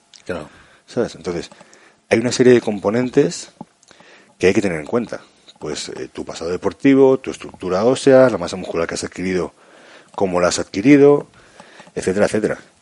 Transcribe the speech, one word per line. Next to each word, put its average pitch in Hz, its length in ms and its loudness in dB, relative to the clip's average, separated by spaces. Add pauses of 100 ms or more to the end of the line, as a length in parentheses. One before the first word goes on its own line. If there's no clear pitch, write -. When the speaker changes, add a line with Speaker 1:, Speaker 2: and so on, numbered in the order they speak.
(260)
Speaker 1:
Claro. 78 220 -10 (400)
Speaker 2:
¿sabes? - 280 -6
Entonces, 85 340 -10 (600)
hay 110 100 2
una 120 120 -2
serie 123 220 6
de 117 80 4
componentes 120 880 -2 (880)
que 92 80 2
hay 98 60 2
que 107 80 0
tener 87 180 -4
en 71 80 -14
cuenta. 113 340 -6 (380)
Pues, - 300 -10
eh, - 220 -14
tu 78 140 -12
pasado 82 240 -10
deportivo, 135 680 2
tu 82 120 -12
estructura 92 540 -6
ósea, 131 440 4
la 104 80 -4
masa 87 200 -8
muscular 82 300 -6
que 82 80 -8
has - 100 -8
adquirido, 90 480 -6 (640)
cómo 87 260 -2
la 87 80 2
has 85 100 -6
adquirido, 143 680 4 (680)
etcétera, 95 300 -2
etcétera. 107 320 -2 (240)